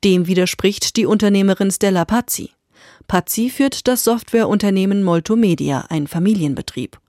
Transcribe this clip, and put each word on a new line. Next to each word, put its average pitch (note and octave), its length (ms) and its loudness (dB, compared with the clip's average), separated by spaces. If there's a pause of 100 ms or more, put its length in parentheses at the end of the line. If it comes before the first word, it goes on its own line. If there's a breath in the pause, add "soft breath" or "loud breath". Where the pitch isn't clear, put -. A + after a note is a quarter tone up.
Dem F3+ 240 4
widerspricht F#3 680 -2
die A3+ 80 2
Unternehmerin G3 680 2
Stella F#3+ 320 0
Pazzi. - 460 -4 (580 soft breath)
Pazzi A3 420 -2
führt - 380 -2
das B3 160 0
Softwareunternehmen G3+ 1000 0
Molto F3 360 0
Media, D3 500 0
ein D3+ 200 -2
Familienbetrieb. D#3 1000 -2